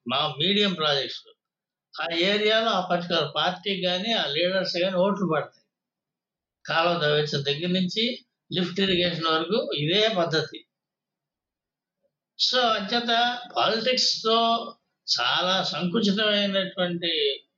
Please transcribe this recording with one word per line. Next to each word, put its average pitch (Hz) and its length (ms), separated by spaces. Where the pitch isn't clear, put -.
మా 139 200
మీడియం 190 460
ప్రాజెక్ట్స్, 143 500
ఆ 156 40
ఏరియాలో 214 540
ఆ 185 180
పర్టికులర్ 175 480
పార్టీకి 180 460
కానీ 185 320
ఆ 180 120
లీడర్స్ 180 520
కానీ 185 180
ఓట్లు 190 400
పడతాయి. - 300
కాలువ 165 360
తవ్వించిన 147 400
దగ్గర 143 260
నుంచి 185 580
లిఫ్ట్ 180 300
ఇరిగేషన్ 175 480
వరకు 165 240
ఇదే 185 200
పద్ధతి. 156 400
So, - 200
అంచేత 233 340
పాలిటిక్స్‌తో 220 840
చాలా 151 460
సంకుచితమైనటువంటి 190 1400